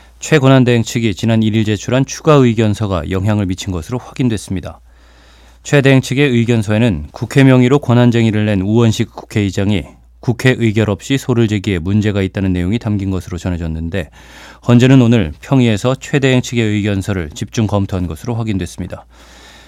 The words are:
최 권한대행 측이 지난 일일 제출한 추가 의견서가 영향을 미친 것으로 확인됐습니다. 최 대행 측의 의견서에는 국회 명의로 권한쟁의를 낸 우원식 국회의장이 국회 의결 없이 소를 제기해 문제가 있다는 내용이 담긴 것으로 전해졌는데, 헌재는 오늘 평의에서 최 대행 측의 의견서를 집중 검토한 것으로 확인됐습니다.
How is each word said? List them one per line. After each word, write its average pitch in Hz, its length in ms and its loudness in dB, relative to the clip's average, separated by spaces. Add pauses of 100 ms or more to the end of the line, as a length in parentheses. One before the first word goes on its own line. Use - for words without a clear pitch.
(180)
최 156 220 0
권한대행 127 420 4
측이 113 320 -2
지난 110 300 0
일일 110 200 0
제출한 117 400 -2
추가 - 300 0
의견서가 104 760 2
영향을 98 360 0
미친 92 260 -6
것으로 90 260 -8
확인됐습니다. 95 800 -6 (840)
최 143 200 2
대행 131 180 4
측의 135 300 0
의견서에는 110 840 0
국회 135 320 2
명의로 127 340 6
권한쟁의를 117 680 2
낸 101 160 0
우원식 110 520 0
국회의장이 98 680 -2 (340)
국회 123 400 0
의결 107 320 0
없이 117 260 -4
소를 120 300 0
제기해 101 320 -2
문제가 98 440 -2
있다는 95 300 -2
내용이 90 280 -2
담긴 98 300 -4
것으로 90 280 -8
전해졌는데, 82 720 -6 (560)
헌재는 127 340 6
오늘 113 400 2
평의에서 123 540 0
최 - 240 -4
대행 127 240 2
측의 117 220 -4
의견서를 101 680 -2
집중 - 380 -4
검토한 98 400 -4
것으로 82 260 -8
확인됐습니다. 98 720 -8 (600)